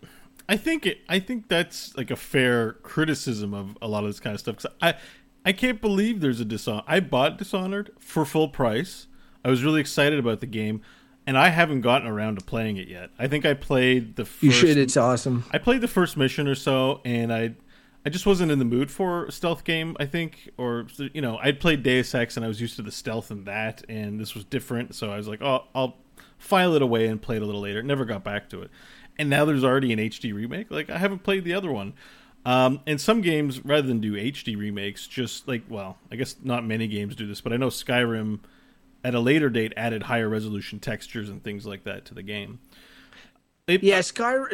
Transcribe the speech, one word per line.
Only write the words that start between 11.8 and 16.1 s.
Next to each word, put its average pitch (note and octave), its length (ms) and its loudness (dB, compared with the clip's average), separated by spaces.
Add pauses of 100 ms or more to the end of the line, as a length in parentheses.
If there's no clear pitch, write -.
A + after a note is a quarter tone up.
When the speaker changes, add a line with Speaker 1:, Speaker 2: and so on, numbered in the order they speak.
Speaker 1:
gotten A#2+ 260 4
around G#2+ 300 -2
to F#2 80 -10
playing A2 320 -4
it F#2 100 -12
yet. F2+ 300 -14
I B2 100 -2
think D3 160 0
I D3+ 80 4
played B2+ 640 2
the A2+ 80 -4
first - 180 -16
Speaker 2:
You D3 80 10
should. B2+ 280 8
It's C3+ 180 4
awesome. B2 560 2
Speaker 1:
I D3+ 60 2
played A#3+ 240 2
the A#3+ 40 2
first F3+ 300 0